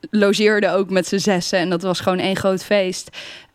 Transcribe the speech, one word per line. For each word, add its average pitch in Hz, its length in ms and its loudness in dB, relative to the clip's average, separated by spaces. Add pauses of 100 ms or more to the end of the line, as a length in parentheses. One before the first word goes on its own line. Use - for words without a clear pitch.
(120)
logeerden 208 640 2
ook 190 160 0
met 185 180 0
z'n 196 100 -2
zessen. 190 420 0
En 175 100 0
dat 190 120 0
was 185 180 -2
gewoon 185 200 0
één 190 160 0
groot 190 280 -2
feest. 190 540 -2 (380)